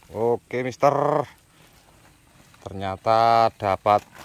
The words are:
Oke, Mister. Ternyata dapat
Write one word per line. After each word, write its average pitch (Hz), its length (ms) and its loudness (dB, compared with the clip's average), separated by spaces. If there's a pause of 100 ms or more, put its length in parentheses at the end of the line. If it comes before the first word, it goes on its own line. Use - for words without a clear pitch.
(140)
Oke, 117 480 -4
Mister. 143 640 0 (1400)
Ternyata 113 960 0
dapat 104 480 0 (200)